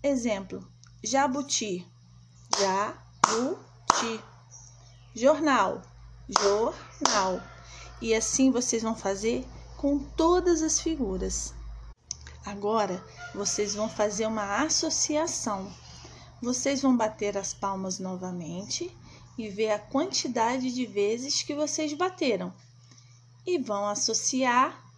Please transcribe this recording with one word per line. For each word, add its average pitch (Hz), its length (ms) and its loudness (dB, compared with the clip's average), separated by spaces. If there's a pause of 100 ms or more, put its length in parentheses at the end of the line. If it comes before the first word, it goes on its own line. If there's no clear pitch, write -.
Exemplo: 220 640 0 (360)
jabuti, 262 840 0 (720)
jabuti. 220 1700 0 (880)
Jornal, 262 680 4 (460)
jornal. 202 1120 2 (580)
E 226 140 2
assim 262 360 4
vocês 240 320 0
vão 226 120 0
fazer 220 520 -2 (300)
com 285 220 2
todas 339 640 4
as 320 180 0
figuras. 196 720 -2 (920)
Agora, 202 600 0 (300)
vocês 202 400 -2
vão 214 140 -2
fazer 214 380 0
uma 214 360 0
associação. 302 1120 0 (680)
Vocês 254 420 0
vão 262 140 6
bater 214 400 0
as 196 160 -4
palmas 190 460 -4
novamente 185 1000 -6 (400)
e 220 120 -6
ver 214 220 0
a 208 80 2
quantidade 254 920 0
de 247 140 -2
vezes 214 560 0
que 302 120 -4
vocês 302 400 -2
bateram. 285 580 0 (920)
E 359 140 2
vão 208 300 0
associar 240 1080 2